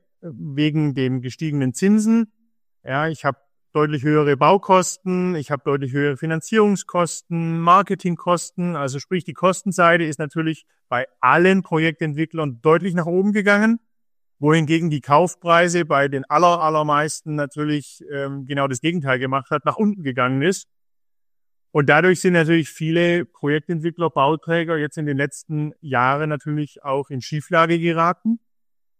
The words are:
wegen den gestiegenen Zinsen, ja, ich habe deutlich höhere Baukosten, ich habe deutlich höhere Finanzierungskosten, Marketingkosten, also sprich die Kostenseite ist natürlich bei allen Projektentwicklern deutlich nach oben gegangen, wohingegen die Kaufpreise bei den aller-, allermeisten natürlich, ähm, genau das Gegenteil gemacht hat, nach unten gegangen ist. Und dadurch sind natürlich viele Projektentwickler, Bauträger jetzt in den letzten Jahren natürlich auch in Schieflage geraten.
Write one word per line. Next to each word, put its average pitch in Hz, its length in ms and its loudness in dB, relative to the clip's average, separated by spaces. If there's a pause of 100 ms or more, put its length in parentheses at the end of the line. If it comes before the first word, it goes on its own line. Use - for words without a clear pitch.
(200)
wegen 151 760 -2
den 131 260 -2
gestiegenen 131 540 -4
Zinsen, 214 580 2 (520)
ja, 143 240 -4
ich 160 160 -8
habe 135 140 -2 (340)
deutlich 151 320 0
höhere 151 320 4
Baukosten, 180 1000 2
ich 147 160 -6
habe 143 140 -6
deutlich 139 280 -2
höhere 143 240 0
Finanzierungskosten, 165 1400 -2
Marketingkosten, 175 1160 0
also 139 240 -6
sprich 185 240 -4
die 160 80 -12
Kostenseite 175 720 2
ist 156 160 -6
natürlich 160 440 -6 (240)
bei 123 200 -4 (120)
allen 175 440 4
Projektentwicklern 156 1000 -4
deutlich 170 320 2
nach 175 120 -2
oben 190 260 0
gegangen, 208 480 2 (580)
wohingegen 160 520 2
die 147 100 -2
Kaufpreise 170 840 2
bei 143 240 2
den 139 160 -6
aller-, 170 360 2
allermeisten 151 760 -2
natürlich, 147 800 -6
ähm, 139 340 -8
genau 139 220 -2
das 127 120 -6
Gegenteil 151 380 -2
gemacht 131 320 -4
hat, 151 140 -4
nach 143 120 -2
unten 208 260 -2
gegangen 131 400 -2
ist. 185 260 -2 (1040)
Und 143 160 0
dadurch 165 320 4
sind 180 140 2
natürlich 165 340 2
viele 170 560 0
Projektentwickler, 156 840 -4
Bauträger 160 680 0
jetzt 147 220 -6
in 151 80 -4
den 143 100 -2
letzten 151 640 -6
Jahren 139 480 0
natürlich 151 560 -6
auch 139 260 -6
in 135 100 -8
Schieflage 165 600 0
geraten. 170 580 0 (600)